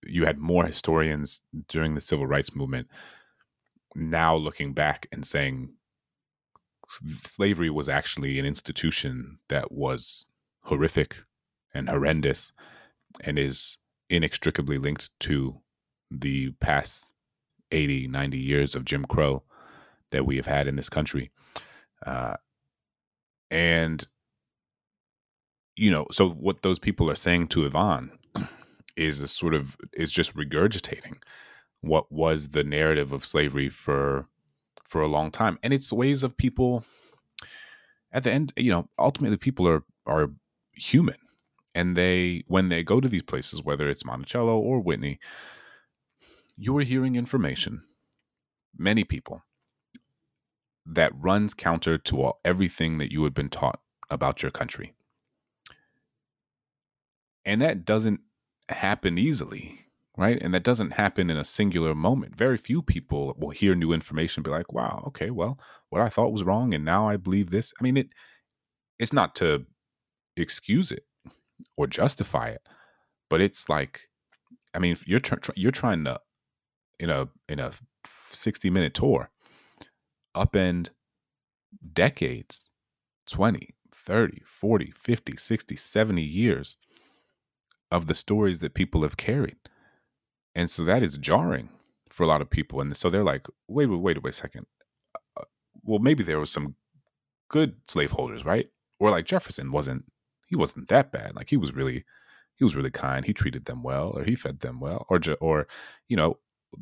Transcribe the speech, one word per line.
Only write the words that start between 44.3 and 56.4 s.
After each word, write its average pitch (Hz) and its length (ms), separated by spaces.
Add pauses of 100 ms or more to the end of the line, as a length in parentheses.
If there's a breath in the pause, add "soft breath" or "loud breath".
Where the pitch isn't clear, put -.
or 120 240
Whitney, 71 380 (1400 loud breath)
you 123 160
are 147 60
hearing 131 320
information, 117 680 (960)
many 101 280
people, - 400 (1400)
that 82 300
runs 95 380
counter 82 440
to - 240
all, 65 220
everything 85 540
that 73 160
you 76 100
had 73 100
been 71 160
taught - 300 (300)
about 69 340
your - 80
country. - 420 (2500 soft breath)